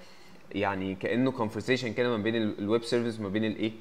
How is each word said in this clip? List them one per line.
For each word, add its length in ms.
يعني 420
كانه 360
conversation 640
كده 240
ما 60
بين 140
ال-، 220
الويب 260
service 360
وما 80
بين 160
الايه؟ 360